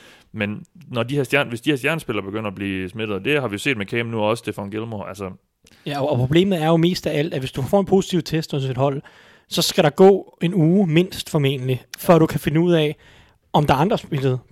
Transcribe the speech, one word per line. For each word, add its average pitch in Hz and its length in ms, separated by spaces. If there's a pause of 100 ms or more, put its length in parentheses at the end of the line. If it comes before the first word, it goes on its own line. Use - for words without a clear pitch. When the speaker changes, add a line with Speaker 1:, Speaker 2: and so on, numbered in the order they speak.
(320)
Speaker 1:
Men 104 320 (240)
når 117 140
de 123 140
her 139 80
stjern-, 139 240
hvis 117 120
de - 100
her 147 60
stjernespillere 127 480
begynder 107 260
at 95 40
blive 95 340
smittet, 107 280
og 95 80
det 143 160
har 123 80
vi 98 60
jo 98 40
set 131 180
med 101 100
Cam 117 200
nu, 113 140
og 104 80
også 117 120
Stephon 104 300
Gilmore, 107 380
altså. 95 220 (560)
Speaker 2:
Ja, 143 140
og, 143 100
og 139 80
problemet 165 440
er 156 40
jo 165 100
mest 170 300
af 156 120
alt, 165 160
at 139 60
hvis 131 120
du 143 100
får 196 180
en 196 60
positiv 185 360
test 160 300
hos 139 120
et 131 120
hold, 139 260 (460)
så 175 140
skal - 220
der 147 60
gå 190 520
en 175 120
uge 180 320
mindst 165 440
formentlig, 135 520 (160)
før 165 200
du 156 80
kan - 140
finde 160 200
ud 175 120
af, 156 240 (560)
om 151 140
der 151 80
er - 40
andre 190 200
smittet 131 400 (140)